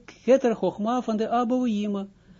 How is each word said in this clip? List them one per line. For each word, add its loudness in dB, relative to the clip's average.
Keter 4
Chochma -2
van -2
de -2
Abouima. 0